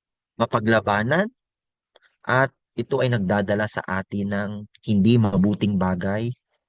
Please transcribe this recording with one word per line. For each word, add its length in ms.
mapaglabanan, 880
at 240
ito 240
ay 160
nagdadala 560
sa 160
atin 480
ng 180
hindi 320
mabuting 560
bagay, 560